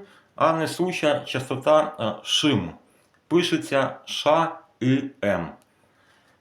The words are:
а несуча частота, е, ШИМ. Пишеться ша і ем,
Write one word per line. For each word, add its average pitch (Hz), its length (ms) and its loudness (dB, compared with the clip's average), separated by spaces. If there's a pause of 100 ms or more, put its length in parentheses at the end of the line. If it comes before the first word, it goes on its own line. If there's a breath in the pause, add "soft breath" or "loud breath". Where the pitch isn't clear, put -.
(360 loud breath)
а 160 180 2
несуча 160 680 -2
частота, 147 800 0
е, 107 140 -2 (100)
ШИМ. 104 480 0 (560 soft breath)
Пишеться 156 680 0 (100)
ша 160 500 2 (240)
і 131 240 2 (180)
ем, 92 260 -2 (920 soft breath)